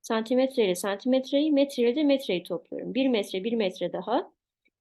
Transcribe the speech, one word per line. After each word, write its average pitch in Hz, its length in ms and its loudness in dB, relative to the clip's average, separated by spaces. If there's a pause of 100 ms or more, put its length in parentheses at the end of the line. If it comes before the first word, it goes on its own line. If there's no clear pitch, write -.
santimetre 247 640 0
ile 180 100 0
santimetreyi, 262 760 0
metre 277 320 2
ile 240 120 2
de 311 80 0
metreyi 262 400 2
topluyorum. 180 500 -8
Bir 262 140 2
metre, 202 360 -2
bir 226 100 -2
metre 185 400 -2
daha 214 380 -2 (500)